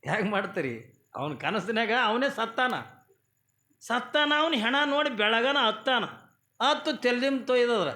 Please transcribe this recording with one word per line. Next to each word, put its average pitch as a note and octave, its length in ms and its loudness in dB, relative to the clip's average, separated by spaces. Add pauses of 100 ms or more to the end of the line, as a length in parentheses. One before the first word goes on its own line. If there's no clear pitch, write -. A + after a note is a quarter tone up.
ಹೇಗೆ G3+ 200 -2
ಮಾಡ್ತೀರಿ? E3 720 -6 (120)
ಅವನ D3 180 -6
ಕನಸಿನಾಗ G3+ 580 -2 (120)
ಅವನೇ A#3+ 260 0
ಸತ್ತಾನ, A#3+ 440 -2 (1080)
ಸತ್ತಾನ, C4+ 560 0
ಅವನ D#4+ 160 2
ಹೆಣ A#3 220 0 (100)
ನೋಡಿ C#4+ 240 0
ಬೆಳಗನ A3+ 480 2
ಹತ್ತಾನ. A#3 460 2 (600)
ಹತ್ತು D4 340 0
ತೆಲ್ದಿಮ್ B3 500 0
ತೊಯ್ದದ್ರ. A#3+ 480 2